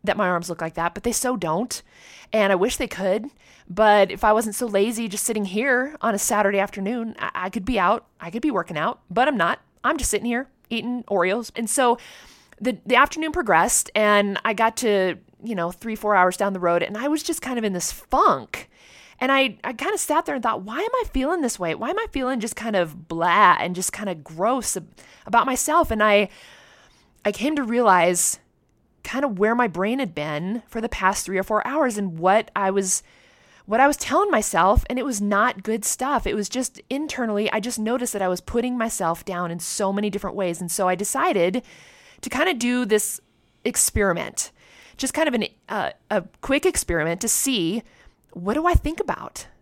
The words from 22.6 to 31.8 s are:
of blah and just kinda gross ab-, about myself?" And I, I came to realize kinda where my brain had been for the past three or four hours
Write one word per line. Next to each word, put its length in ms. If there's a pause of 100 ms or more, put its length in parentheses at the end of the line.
of 320
blah 520
and 160
just 160
kinda 240
gross 600
ab-, 160 (320)
about 200
myself?" 460
And 120
I, 260 (960)
I 60
came 240
to 80
realize 760 (640)
kinda 240
where 280
my 120
brain 320
had 160
been 520
for 120
the 100
past 360
three 120
or 60
four 240
hours 300